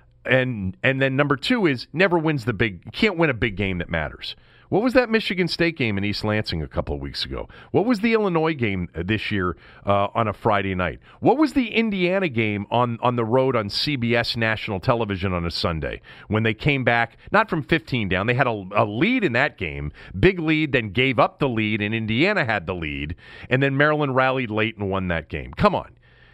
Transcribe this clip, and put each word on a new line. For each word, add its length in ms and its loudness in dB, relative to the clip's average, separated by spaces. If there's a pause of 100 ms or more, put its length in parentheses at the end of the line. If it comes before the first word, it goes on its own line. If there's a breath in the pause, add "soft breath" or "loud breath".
(280 soft breath)
And, 540 0
and 180 2
then 160 0
number 220 2
two 300 2
is 260 0
never 240 2
wins 280 0
the 80 2
big, 300 -2
you 80 -16
can't 240 0
win 140 2
a 60 0
big 200 -2
game 220 -2
that 120 -4
matters. 460 -6 (340 soft breath)
What 120 2
was 120 2
that 180 4
Michigan 360 0
State 300 -2
game 220 0
in 40 0
East 200 -2
Lansing 400 -2
a 40 -6
couple 280 -4
of 40 -6
weeks 240 -8
ago? 240 -8 (220 loud breath)
What 160 2
was 140 0
the 140 2
Illinois 420 2
game, 400 -2
uh, 100 -4
this 240 -2
year, 260 -2 (300 loud breath)
uh, 300 2
on 120 2
a 60 -2
Friday 400 0
night? 260 -4 (200 loud breath)
What 180 4
was 160 2
the 140 0
Indiana 600 0
game 440 -2
on, 320 0
on 140 0
the 60 0
road 320 2
on 140 -2
C 280 -2
B 180 0
S 200 -2
national 440 -2
television 520 0
on 140 -2
a 60 -2
Sunday 500 -4 (260 loud breath)
when 140 0
they 140 0
came 280 0
back, 340 0 (140 loud breath)
not 160 2
from 140 -2
fifteen 480 -2
down, 160 0
they 80 2
had 140 2
a, 280 -4
a 80 4
lead 400 0
in 100 0
that 260 0
game, 320 -6 (280 loud breath)
big 200 6
lead, 320 0
then 180 0
gave 300 2
up 180 2
the 100 2
lead, 360 0
and 100 -2
Indiana 520 0
had 200 -2
the 80 -4
lead, 420 -6 (320 loud breath)
and 140 2
then 160 2
Maryland 380 2
rallied 340 2
late 260 0
and 140 -4
won 200 -2
that 200 -4
game. 240 -8
Come 220 2
on. 160 -8 (420 soft breath)